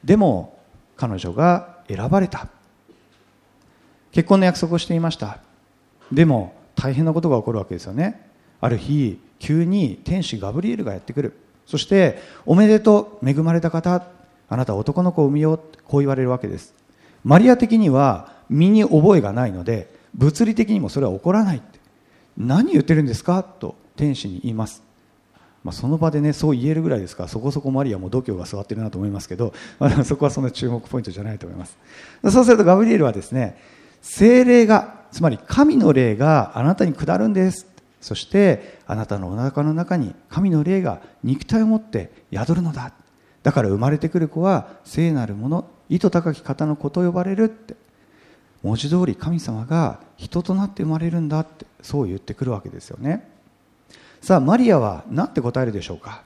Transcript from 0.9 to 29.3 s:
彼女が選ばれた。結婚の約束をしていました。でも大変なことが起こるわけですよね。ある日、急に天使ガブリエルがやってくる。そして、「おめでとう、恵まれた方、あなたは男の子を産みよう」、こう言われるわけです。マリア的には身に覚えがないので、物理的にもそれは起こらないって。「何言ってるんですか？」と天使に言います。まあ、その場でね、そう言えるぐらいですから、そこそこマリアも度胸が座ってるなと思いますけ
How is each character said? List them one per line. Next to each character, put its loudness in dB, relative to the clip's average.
彼 -4
女 -8
が 0
選 -6
ば 2
れ 0
た。 -12
結 0
婚 6
の 4
約 0
束 -2
を 0
し -6
て -4
い 0
ま -2
し -8
た。 -12
で 6
も 0
大 -4
変 0
な 0
こ -2
と -2
が 2
起 -2
こ -4
る -4
わ -6
け -10
で -10
す -20
よ -12
ね。 -6
あ -2
る -2
日、 -4
急 0
に -2
天 -4
使 -8
ガ -8
ブ -6
リ -4
エ -6
ル -8
が -8
や -10
っ -14
て -16
く -4
る。 -8
そ -6
し -6
て、 2
「お 4
め 6
で 6
と 2
う、 0
恵 2
ま 0
れ 2
た -2
方、 -2
あ -4
な -2
た -4
は -4
男 -2
の 2
子 2
を 4
産 0
み 0
よ 2
う」、 -8
こ 0
う 4
言 0
わ 0
れ 0
る 0
わ -2
け -8
で -8
す。 -20
マ 8
リ 8
ア 8
的 2
に 4
は 2
身 4
に 6
覚 6
え 4
が -4
な -2
い -4
の -10
で、 -4
物 2
理 -2
的 0
に 2
も -4
そ -4
れ 0
は -2
起 -8
こ 0
ら 2
な -2
い -6
っ -10
て。 -20
「何 0
言 4
っ -2
て 2
る 2
ん -2
で -4
す -10
か？」 -2
と -10
天 -2
使 -14
に -12
言 -6
い -8
ま -6
す。 -18
ま -12
あ、 -12
そ -10
の -2
場 0
で -2
ね、 0
そ 0
う -2
言 -2
え 0
る -2
ぐ -4
ら -2
い -4
で -8
す -16
か -10
ら、 -12
そ -10
こ -4
そ -6
こ -6
マ -2
リ -4
ア -8
も -10
度 -4
胸 -6
が -10
座 -10
っ -12
て -10
る -8
な -6
と -12
思 -4
い -4
ま -8
す -16
け -12